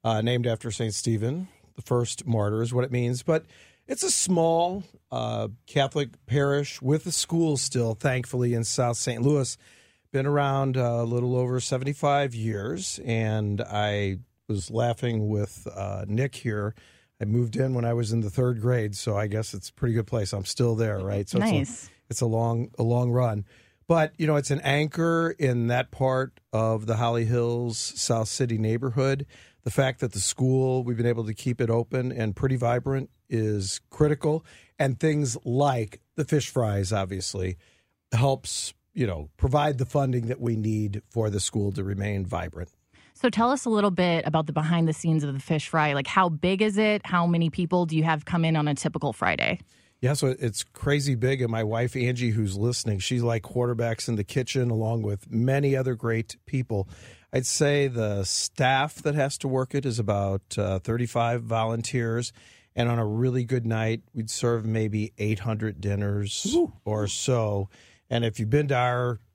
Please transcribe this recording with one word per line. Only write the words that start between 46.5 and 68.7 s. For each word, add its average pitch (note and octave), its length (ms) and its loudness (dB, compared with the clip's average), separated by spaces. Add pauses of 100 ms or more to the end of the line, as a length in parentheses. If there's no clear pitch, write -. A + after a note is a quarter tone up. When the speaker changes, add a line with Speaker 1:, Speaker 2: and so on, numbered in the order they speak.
Speaker 2:
is G#3+ 160 2
it? G#3 280 2
How E3+ 220 2
many E3+ 220 2
people F3+ 360 0
do D#3+ 120 0
you D#3 60 4
have D#3+ 200 0
come E3+ 220 0
in D#3+ 100 2
on D3+ 140 2
a C#3+ 60 0
typical C#3+ 360 -4
Friday? F2 480 0 (420)
Speaker 1:
Yeah, C3 140 2
so C3 220 0
it's - 280 -4
crazy C#3+ 500 -2
big. B2+ 260 0
And A#2 80 0
my A2+ 140 0
wife, A2+ 320 -2
Angie, B2 360 0
who's G#2 260 0
listening, G#2+ 420 0
she, B2 220 -2
like, A#2 220 0
quarterbacks A#2+ 640 -2
in A2+ 80 0
the G2+ 80 -2
kitchen B2+ 440 -2
along A2 340 0
with G#2 280 -6
many C3+ 460 2
other B2+ 180 0
great A2+ 400 -4 (100)
people. A2+ 440 -2 (420)
I'd B2+ 140 0
say C#3+ 420 2
the G#2 380 0
staff C3+ 680 0
that D3 200 -2
has C#3 220 0
to C#3+ 100 -6
work C3 260 0
it C#3+ 120 0
is A#2 140 0
about, G2 420 0 (160)
uh, F#2+ 220 0
thirty-five A#2 640 0
volunteers. A2+ 880 -2 (420)
And A#2+ 140 2
on A#2 100 2
a A2 80 0
really B2 380 0
good A#2+ 200 -2
night, A2+ 360 0 (120)
we'd A2 160 -6
serve A#2 360 0
maybe A2 540 0
eight G#2 200 0
hundred G#2+ 400 -4
dinners G2+ 720 -2
Speaker 2:
Ooh. E4+ 200 2 (100)
Speaker 1:
or G#2+ 240 -2
so. G#2 600 0 (400)
And A#2 160 0
if A2+ 160 -2
you've G#2+ 80 -2
been D3 180 4
to C3+ 80 2